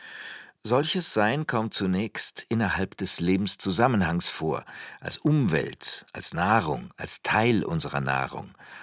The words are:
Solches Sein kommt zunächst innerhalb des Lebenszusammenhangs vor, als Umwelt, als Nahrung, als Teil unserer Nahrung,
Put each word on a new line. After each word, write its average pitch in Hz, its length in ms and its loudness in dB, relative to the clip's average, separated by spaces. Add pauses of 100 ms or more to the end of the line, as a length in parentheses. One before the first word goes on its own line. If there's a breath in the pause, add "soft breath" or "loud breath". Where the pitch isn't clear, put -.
(640 loud breath)
Solches 147 500 0
Sein 113 340 2
kommt 113 260 0
zunächst - 760 -2
innerhalb 95 480 0
des - 240 -4
Lebenszusammenhangs 95 1080 2
vor, - 380 -4 (340 loud breath)
als - 180 -6
Umwelt, 127 920 0
als - 220 -10
Nahrung, 82 640 2
als - 240 -8
Teil 113 420 4
unserer 71 380 -2
Nahrung, 67 500 -2 (320 loud breath)